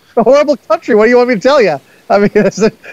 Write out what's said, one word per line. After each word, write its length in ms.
It's 80
a 60
horrible 340
country. 380
What 100
do 40
you 80
want 120
me 60
to 60
tell 200
you? 180
I 100
mean, 120
<laughs> 20
there's 260
a, 120